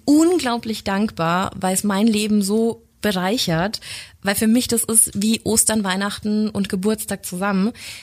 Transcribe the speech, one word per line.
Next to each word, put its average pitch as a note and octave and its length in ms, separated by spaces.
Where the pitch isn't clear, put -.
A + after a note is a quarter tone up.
unglaublich C#4 760
dankbar, G3 720
weil F#3+ 200
es - 80
mein G3+ 240
Leben G#3 340
so A3 420
bereichert, F#3+ 800
weil G3 140
für A3 120
mich A#3 200
das A#3 180
ist - 280
wie G#3+ 300
Ostern, A3 400
Weihnachten G3+ 640
und G3 180
Geburtstag G#3 580
zusammen. G3 460